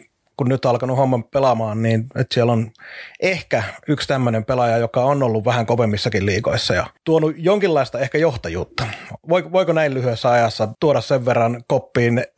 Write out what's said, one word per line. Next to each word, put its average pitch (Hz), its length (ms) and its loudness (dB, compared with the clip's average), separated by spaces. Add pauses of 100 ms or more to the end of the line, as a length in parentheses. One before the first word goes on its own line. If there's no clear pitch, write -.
(360)
kun 127 120 -2
nyt 131 180 0
alkanut 127 300 0
homman 127 280 2
pelaamaan, 117 580 0
niin 113 240 2 (100)
että 135 180 -2
siellä 120 180 2
on 113 200 0 (480)
ehkä 156 420 -2 (260)
yksi 151 200 -2
tämmönen 120 360 0
pelaaja, 120 340 0
joka 117 260 0
on 139 180 2
ollut 113 220 0
vähän 117 220 0
kovemmissakin 107 600 0
liigoissa 110 480 0
ja 85 120 -2 (180)
tuonut 160 320 2
jonkinlaista 165 600 0
ehkä 135 200 -2
johtajuutta. 120 680 -2 (420)
Voiko, 165 240 0
voiko 180 200 2
näin 156 220 0
lyhyessä 123 360 0
ajassa 117 380 2 (120)
tuoda 139 200 2
sen 127 240 -2
verran 120 440 0
koppiin 120 560 0 (140)